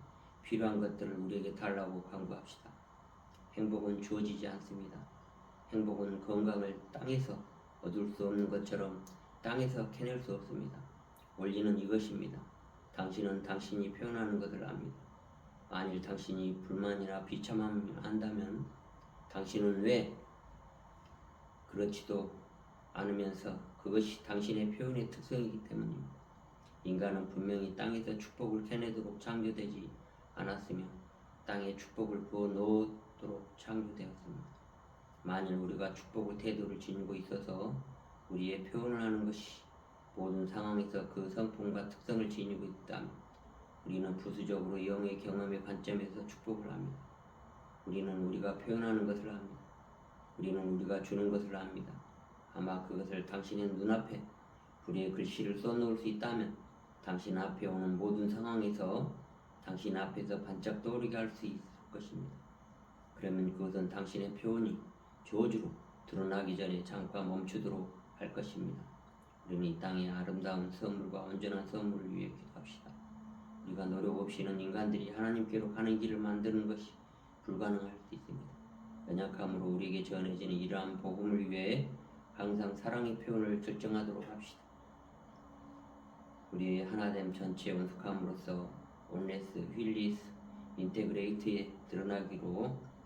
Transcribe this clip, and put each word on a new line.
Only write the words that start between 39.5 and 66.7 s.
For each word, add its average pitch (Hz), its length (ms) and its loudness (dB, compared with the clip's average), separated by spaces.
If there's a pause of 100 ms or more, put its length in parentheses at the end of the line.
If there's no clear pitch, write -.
모든 95 300 2
상황에서 104 640 2
그 95 180 -2
성품과 104 600 0
특성을 110 400 0
지니고 101 360 -2
있다면 95 440 -6 (760)
우리는 92 300 0
부수적으로 98 680 0
영의 101 340 2
경험의 98 440 0
관점에서 101 640 -2
축복을 104 440 -4
합니다. - 280 -4 (880)
우리는 95 400 2
우리가 95 320 2
표현하는 113 480 4
것을 104 240 0
압니다. 98 260 -8 (800)
우리는 95 260 2 (120)
우리가 95 280 2
주는 101 280 4
것을 101 260 2
압니다. 95 360 -6 (600)
아마 92 340 0
그것을 95 380 -2
당신의 101 440 0
눈앞에 104 520 4 (640)
불의 - 280 2
글씨를 - 440 2
써놓을 117 400 4
수 107 120 0
있다면 107 460 2 (480)
당신 92 360 0
앞에 98 280 0
오는 92 300 4
모든 104 320 4
상황에서 113 840 2 (540)
당신 95 320 0
앞에서 101 460 -2
반짝 98 400 -2
떠오르게 117 340 0
할 110 140 2
수 - 160 -6
있을 95 140 -4 (300)
것입니다. - 440 -6 (800)
그러면 - 380 2
그것은 92 360 0
당신의 98 460 -2
표현이 - 420 4 (480)
저주로 110 460 4 (360)
드러나기 95 500 2
전에 90 260 2